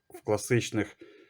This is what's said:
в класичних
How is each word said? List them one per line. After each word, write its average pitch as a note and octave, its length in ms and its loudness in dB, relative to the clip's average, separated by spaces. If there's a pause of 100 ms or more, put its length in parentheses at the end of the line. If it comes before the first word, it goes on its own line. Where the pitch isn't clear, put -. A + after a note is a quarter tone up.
в - 160 -18
класичних G#2+ 720 0 (340)